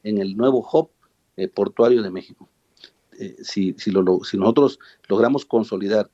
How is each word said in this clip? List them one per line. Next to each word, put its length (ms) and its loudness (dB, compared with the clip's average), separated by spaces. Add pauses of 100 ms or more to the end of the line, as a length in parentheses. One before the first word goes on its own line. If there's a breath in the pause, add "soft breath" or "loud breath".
en 140 -4
el 180 -4
nuevo 360 0
hub, 180 2 (480)
eh, 100 -4
portuario 540 2
de 80 -6
México. 400 -14 (720 loud breath)
Eh, 240 -16
si, 340 -4
si 140 -6
lo, 100 4
lo, 220 2
si 140 -6
nosotros 420 2 (280 soft breath)
logramos 380 0
consolidar 680 -2